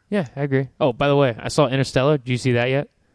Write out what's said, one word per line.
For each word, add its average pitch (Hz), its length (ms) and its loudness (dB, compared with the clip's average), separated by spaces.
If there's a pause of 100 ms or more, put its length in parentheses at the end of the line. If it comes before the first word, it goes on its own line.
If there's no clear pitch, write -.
Yeah, 104 260 -4
I 139 80 -6
agree. 135 260 -2 (100)
Oh, 131 140 2
by 143 160 -2
the 143 60 4
way, 135 220 2
I - 120 -12
saw 143 180 2
Interstellar. 135 500 0
Did 127 120 -8
you 127 80 0
see 123 160 0
that 120 160 0
yet? 135 200 -2 (260)